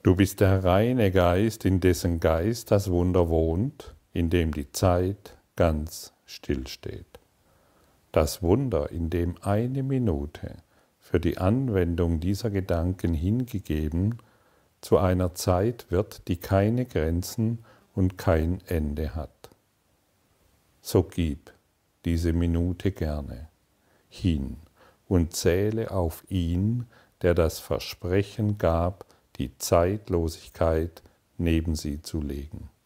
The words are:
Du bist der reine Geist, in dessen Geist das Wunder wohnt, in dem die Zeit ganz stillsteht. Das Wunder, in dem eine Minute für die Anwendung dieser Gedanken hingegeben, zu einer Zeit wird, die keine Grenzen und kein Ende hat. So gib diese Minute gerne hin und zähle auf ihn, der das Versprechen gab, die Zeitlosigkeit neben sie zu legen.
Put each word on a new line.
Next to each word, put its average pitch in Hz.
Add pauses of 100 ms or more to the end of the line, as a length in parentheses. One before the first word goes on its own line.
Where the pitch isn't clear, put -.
Du 95
bist 92
der 95
reine 104
Geist, 90
in 92
dessen 87
Geist 85
das 101
Wunder 87
wohnt, 82 (200)
in 85
dem 82
die 73
Zeit 92 (200)
ganz 78 (140)
stillsteht. - (920)
Das -
Wunder, 95
in 82
dem 87
eine 120
Minute 113 (420)
für -
die 78
Anwendung 90
dieser 95
Gedanken 90
hingegeben, 90 (600)
zu -
einer 92
Zeit 98
wird, -
die 92
keine 110
Grenzen 92 (280)
und 92
kein 87
Ende 76
hat. - (1300)
So -
gib 80 (520)
diese 85
Minute 85
gerne 73 (600)
hin 73 (500)
und 87
zähle 107
auf 87
ihn, 98 (360)
der 87
das 82
Versprechen 101
gab, 85 (340)
die -
Zeitlosigkeit 85 (360)
neben 82
sie 73
zu -
legen. 71 (140)